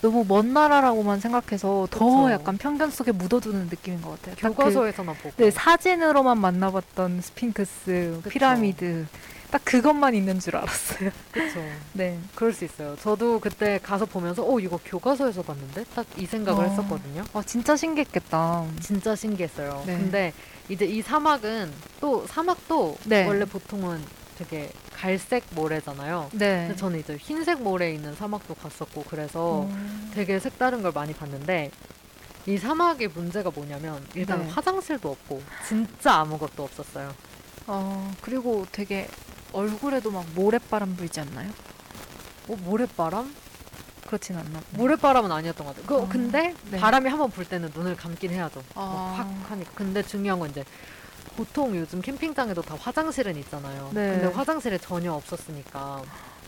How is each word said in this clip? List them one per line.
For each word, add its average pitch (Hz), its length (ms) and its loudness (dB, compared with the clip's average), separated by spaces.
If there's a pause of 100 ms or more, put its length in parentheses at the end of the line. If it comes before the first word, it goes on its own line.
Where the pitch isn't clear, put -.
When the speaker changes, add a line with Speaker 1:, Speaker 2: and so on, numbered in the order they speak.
Speaker 1:
너무 226 260 6
먼 214 260 6
나라라고만 254 680 6
생각해서 202 680 2
더 220 140 -4
Speaker 2:
그쵸. 262 260 8
Speaker 1:
약간 190 260 0
편견 294 340 0
속에 240 220 0
묻어두는 196 560 0
느낌인 175 320 -6
것 160 100 -8
같아요. 180 240 -12
딱 220 160 0
그 214 40 -2
Speaker 2:
교과서에서나 202 580 2
보고. 147 240 -10
Speaker 1:
네, 220 140 8
사진으로만 311 880 6
만나봤던 185 840 2
스핑크스, 180 1000 -2
Speaker 2:
그쵸. 202 60 -8
Speaker 1:
피라미드. 202 760 2 (460)
딱 - 140 2
그것만 277 480 6
있는 190 260 2
줄 170 160 -4
알았어요. 165 540 -2 (220)
Speaker 2:
그쵸. 302 320 -4 (140)
Speaker 1:
<laughs> 151 160 -16
네. 180 260 -2 (160)
Speaker 2:
그럴 226 180 2
수 180 120 -6
있어요. 147 320 -8
저도 220 420 2
그때 202 420 2
가서 202 240 0
보면서 180 420 -2
"어, 247 120 6
이거 170 260 -2
교과서에서 247 560 0
봤는데?" 147 440 -8 (100)
딱 233 100 -4 (120)
이 190 80 -4
생각을 202 400 2
Speaker 1:
어. 196 40 4
Speaker 2:
했었거든요. 170 540 -4 (100)
Speaker 1:
와, 208 100 -2
진짜 240 320 2
신기했겠다. 170 920 0 (160)
Speaker 2:
진짜 202 340 0
신기했어요. 156 720 -4
Speaker 1:
네. 180 100 -2
Speaker 2:
근데 190 360 2 (360)
이제 196 160 0
이 214 160 0
사막은 226 680 2 (280)
또, 269 280 2
사막도 320 800 0
Speaker 1:
네. 214 200 6
Speaker 2:
원래 202 200 4
보통은 185 580 -6 (340)
되게 156 340 -8 (240)
갈색 190 560 0
모래잖아요. 156 840 -4
Speaker 1:
네. 196 340 2
Speaker 2:
근데 190 80 -2
저는 180 240 -2
이제 151 200 -8
흰색 311 420 -2
모래에 180 320 0
있는 151 220 -8
사막도 208 400 -6
갔었고 151 540 -10
그래서 165 540 -2
Speaker 1:
음. - 500 -8
Speaker 2:
되게 190 260 0
색다른 254 440 0
걸 175 80 2
많이 147 220 -4
봤는데 147 580 -2 (720)
이 196 120 0
사막의 285 520 2
문제가 175 440 -4
뭐냐면 143 480 -8 (120)
일단 185 260 0
Speaker 1:
네. 165 100 -4
Speaker 2:
화장실도 302 600 -2
없고 139 320 -8 (260)
진짜 220 480 2
아무것도 156 480 0
없었어요. 139 500 -10 (540)
Speaker 1:
어, 196 440 -4 (100)
그리고 233 500 -2
되게 196 360 -4 (460)
얼굴에도 214 580 0
막 180 140 -6 (100)
모래바람 202 600 2
불지 175 260 -6
않나요? 143 280 -8 (1000)
Speaker 2:
어, 220 160 -4
모래바람? 214 720 -2 (760)
Speaker 1:
그렇진 196 300 -6
않나 160 220 -8
보네. - 20 -12 (200)
Speaker 2:
모래바람은 262 500 6
아니었던 156 360 -2
것 139 80 -10
같아요. - 100 -14 (140)
그, - 60 0
Speaker 1:
아, 190 40 -6
Speaker 2:
근데 285 460 0 (160)
Speaker 1:
네. 190 80 -4
Speaker 2:
바람이 262 300 6
한번 285 200 2
불 185 160 -8
때는 170 300 -4
눈을 175 200 -2
감긴 170 360 -6
해야죠. 160 320 -4 (100)
막 - 100 -8
Speaker 1:
아. 185 340 -4
Speaker 2:
확 196 340 -6
하니까. 190 240 -8
근데 202 260 -2
중요한 196 380 -2
건 156 100 -4
이제 139 140 -8 (720)
보통 226 420 -2
요즘 170 240 -4
캠핑장에도 269 600 -2
다 160 160 -8
화장실은 254 580 -2
있잖아요. 139 560 -10
Speaker 1:
네. 202 260 2
Speaker 2:
근데 185 80 4
화장실에 240 520 0
전혀 175 340 -4
없었으니까. 139 880 -8 (460)